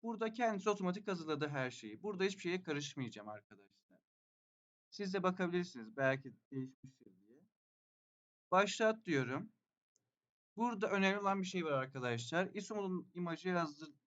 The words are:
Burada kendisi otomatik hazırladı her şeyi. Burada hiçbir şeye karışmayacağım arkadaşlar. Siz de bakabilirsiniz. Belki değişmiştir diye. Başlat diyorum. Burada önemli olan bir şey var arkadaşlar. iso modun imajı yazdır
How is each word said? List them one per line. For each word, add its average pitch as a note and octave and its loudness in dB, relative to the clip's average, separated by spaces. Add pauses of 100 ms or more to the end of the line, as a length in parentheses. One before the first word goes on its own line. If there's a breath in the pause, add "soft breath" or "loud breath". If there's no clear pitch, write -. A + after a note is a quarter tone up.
Burada A3 -2
kendisi G#3+ 2
otomatik G3 0
hazırladı D#3 0
her C3 0
şeyi. G#2+ -12
Burada G3 -2
hiçbir F#3+ 0
şeye F3+ -2
karışmayacağım C#3+ -4
arkadaşlar. G2+ -18 (880)
Siz G3 -6
de F#3+ 0
bakabilirsiniz. F3 -2
Belki C3+ 2 (180)
değişmiştir C3 -10
diye. G2+ -20 (1120)
Başlat G#3+ 4
diyorum. C3+ 0 (1040)
Burada G#3+ 0
önemli G3 4
olan G3 2
bir F#3 -2
şey F3+ -2
var D3+ 2
arkadaşlar. C3 0
iso G#3 -6
modun F#3 -2
imajı F3 -4
yazdır D#3 0 (140)